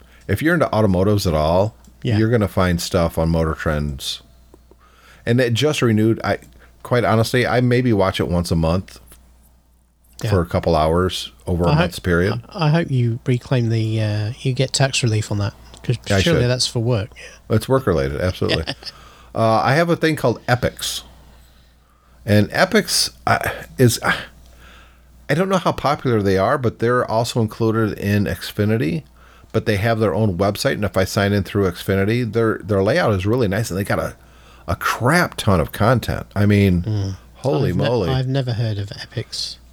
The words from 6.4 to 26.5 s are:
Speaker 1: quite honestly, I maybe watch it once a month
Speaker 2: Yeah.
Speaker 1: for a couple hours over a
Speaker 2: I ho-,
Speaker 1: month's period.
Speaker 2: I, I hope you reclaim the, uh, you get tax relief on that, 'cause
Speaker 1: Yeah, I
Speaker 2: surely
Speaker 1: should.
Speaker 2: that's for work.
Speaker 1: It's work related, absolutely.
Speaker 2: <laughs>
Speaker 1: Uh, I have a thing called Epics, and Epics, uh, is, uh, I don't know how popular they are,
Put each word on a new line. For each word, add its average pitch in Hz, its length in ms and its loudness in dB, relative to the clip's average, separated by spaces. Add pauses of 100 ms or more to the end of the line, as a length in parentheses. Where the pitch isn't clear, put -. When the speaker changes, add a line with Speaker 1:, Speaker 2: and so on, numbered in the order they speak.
Speaker 1:
quite 120 220 0
honestly, 110 420 2
I 101 140 0
maybe 123 320 2
watch 95 260 2
it 78 100 -2
once 87 220 -2
a 87 60 2
month 82 420 -2 (1200)
Speaker 2:
Yeah. 113 80 -4
Speaker 1:
for 98 100 2
a 85 60 0
couple 87 280 0
hours 82 560 0 (160)
over 87 180 0
a 87 40 4
Speaker 2:
I - 60 4
ho-, 156 80 4
Speaker 1:
month's 175 180 -4
period. 92 480 0
Speaker 2:
I, 170 180 -4
I 147 40 4
hope 170 200 0
you 120 340 0
reclaim 123 440 0
the, 110 340 0
uh, 107 380 -2
you 135 120 -2
get 131 200 -2
tax 135 320 0
relief 107 260 0
on 101 80 -2
that, 101 160 -4 (300)
'cause 120 120 -2 (120)
Speaker 1:
Yeah, 202 80 2
I - 60 4
Speaker 2:
surely 170 180 2
Speaker 1:
should. 123 100 2
Speaker 2:
that's 127 160 -2
for - 140 -4
work. 110 300 -2 (400)
Speaker 1:
It's 110 180 0
work 131 180 2
related, 71 340 0
absolutely. 92 480 -2
Speaker 2:
<laughs> - 60 -8 (600)
Speaker 1:
Uh, 110 280 2
I 123 120 2
have 170 160 2
a 165 40 2
thing 160 220 0
called 120 320 0
Epics, - 560 -4 (1200)
and 104 260 4
Epics, - 580 0 (160)
uh, - 120 2 (400)
is, 120 240 4
uh, - 140 -2 (1120)
I 147 40 0
don't 185 140 0
know 190 100 2
how 165 140 0
popular 131 500 0
they 95 160 2
are, 117 200 2